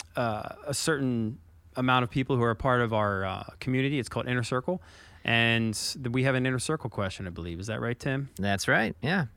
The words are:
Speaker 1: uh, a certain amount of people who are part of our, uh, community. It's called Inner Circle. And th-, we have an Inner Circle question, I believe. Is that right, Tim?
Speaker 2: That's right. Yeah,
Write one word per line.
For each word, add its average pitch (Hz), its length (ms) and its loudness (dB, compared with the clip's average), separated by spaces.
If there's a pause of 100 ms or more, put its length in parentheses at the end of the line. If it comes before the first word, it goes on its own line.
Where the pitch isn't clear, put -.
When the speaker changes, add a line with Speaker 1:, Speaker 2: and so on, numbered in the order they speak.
(160)
Speaker 1:
uh, 113 340 -2 (180)
a 143 60 -2
certain 127 640 0 (380)
amount 127 280 4
of 120 60 -2
people 131 260 0
who 120 80 4
are 117 120 2
part 123 260 2
of 113 120 0
our, 101 320 2
uh, 95 180 -6 (160)
community. 135 400 0
It's 117 100 -4
called - 180 -4
Inner 123 160 0
Circle. 131 380 -2 (440)
And 117 500 4
th-, - 360 -6
we 127 120 2
have 135 120 4
an 127 100 2
Inner 131 140 0
Circle 156 300 -2
question, 98 380 -4
I - 20 -8
believe. 85 300 -8
Is 98 80 -8
that 113 140 -4
right, 117 180 -4
Tim? 139 380 -4
Speaker 2:
That's 98 320 0
right. 196 320 2
Yeah, 165 240 0 (120)